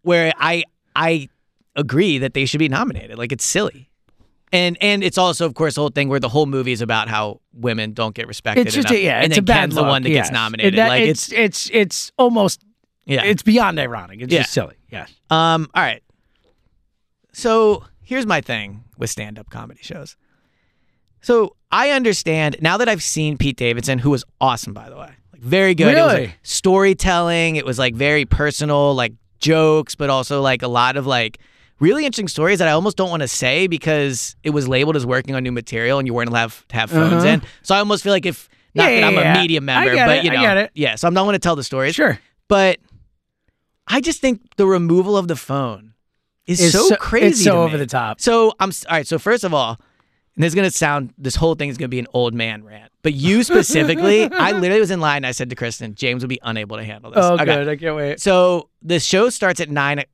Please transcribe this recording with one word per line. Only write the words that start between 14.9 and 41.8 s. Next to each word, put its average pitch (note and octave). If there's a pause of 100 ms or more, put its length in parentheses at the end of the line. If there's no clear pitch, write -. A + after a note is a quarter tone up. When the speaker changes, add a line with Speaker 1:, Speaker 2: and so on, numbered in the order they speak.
Speaker 2:
Yes. F2+ (220)
Speaker 1:
Um, D#3+
all F3
right. A#2 (1300)
So A3 (180)
here's B3+
my E3+
thing G#2+ (120)
with A#2
stand-up G#2
comedy A#2
shows. - (1040)
So A#3 (140)
I B3+
understand F3
now E3
that A#3+
I've G3
seen D3+
Pete C#3
Davidson, A#2+
who C3+
was C3 (160)
awesome, B2
by A2
the B2
way, - (220)
like, B2+
very F#3
good. G3+
It E4
was, D4
like, F3+
Speaker 2:
Really? A2
Speaker 1:
storytelling. F3
It C#3
was, B2
like, B2+
very C#3+
personal, D3
like, A#2+ (260)
jokes, D#3
but C#3+
also, C3+
like, C3
a B2+
lot B2
of, C3+
like, A#2+ (400)
really A#3+
interesting A3+
stories E3+
that E3+
I D#3
almost F#3
don't F#3+
wanna D#3
say C#3+
because D3
it D3+
was D3
labeled C#3+
as B2+
working B2+
on C3
new B2+
material A#2+
and C3+
you A#2+
weren't A#2+
allowed A#2 (160)
to -
have A2+
phones E3 (120)
Speaker 2:
Uh-huh. -
Speaker 1:
in. D#3+ (200)
So -
I G3
almost G#3
feel G3+
like F#3
if, - (240)
not E4
Speaker 2:
Yeah, -
Speaker 1:
that A#3
Speaker 2:
yeah, G#3+
Speaker 1:
I'm F#3+
a F3+
Speaker 2:
yeah. D#3+
Speaker 1:
media D#3+
Speaker 2:
I -
Speaker 1:
member, -
Speaker 2:
get B3+
Speaker 1:
but, D3+
Speaker 2:
it. E3
Speaker 1:
you -
Speaker 2:
I B3
Speaker 1:
know, C4
Speaker 2:
get G#3
it. G#3+
Speaker 1:
yeah. C3
So E3+
I'm F3
not F#3+
gonna G3+
tell E3+
the C#3
stories. C3+